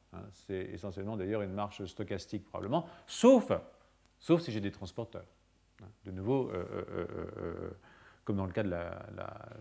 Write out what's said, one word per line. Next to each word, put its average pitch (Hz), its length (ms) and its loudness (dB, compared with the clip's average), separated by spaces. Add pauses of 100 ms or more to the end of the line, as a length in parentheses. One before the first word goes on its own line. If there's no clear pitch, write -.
(140)
Hein. 92 80 -10 (100)
C'est 95 420 -6
essentiellement 98 440 -6
d'ailleurs 104 240 0
une 95 120 -4
marche 101 320 -4
stochastique 98 600 -6
probablement, 110 420 -2 (200)
sauf, 240 440 8 (680)
sauf 165 220 6
si 147 100 -4
j'ai 107 100 0
des 98 100 0
transporteurs. 92 540 -8 (560)
Hein. 92 60 -16 (180)
De 95 60 -8
nouveau, 120 380 2
euh, 90 220 -2
euh, 95 200 -4
euh, 90 340 -4 (120)
euh, 87 320 -6 (560)
comme 101 120 2
dans 95 80 2
le 92 60 -4
cas 107 120 0
de 98 60 0
la, 87 320 -4 (140)
la, - 180 -8 (280)